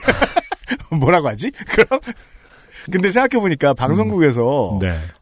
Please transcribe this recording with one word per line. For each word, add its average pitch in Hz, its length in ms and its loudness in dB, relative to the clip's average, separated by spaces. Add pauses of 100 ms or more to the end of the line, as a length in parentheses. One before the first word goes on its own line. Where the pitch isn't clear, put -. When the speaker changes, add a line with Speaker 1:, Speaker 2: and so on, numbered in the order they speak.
(280)
Speaker 1:
<laughs> - 720 -6
뭐라고 135 280 4
하지? 117 220 -4
그럼? - 480 -2 (920)
근데 185 200 0
생각해보니까 196 640 2
방송국에서 139 1000 0
Speaker 2:
음. 98 40 -2
네. 92 160 -2 (280)